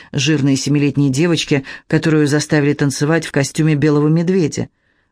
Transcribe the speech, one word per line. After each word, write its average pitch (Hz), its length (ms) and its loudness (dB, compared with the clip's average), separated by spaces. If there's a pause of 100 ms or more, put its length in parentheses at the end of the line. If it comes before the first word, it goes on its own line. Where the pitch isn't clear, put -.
(120)
жирной 143 440 0
семилетней 143 540 0
девочке, 147 540 0 (240)
которую 156 400 2
заставили 147 460 0
танцевать 147 520 0
в - 60 -12
костюме 151 440 0
белого 147 320 2
медведя. 165 600 0 (420)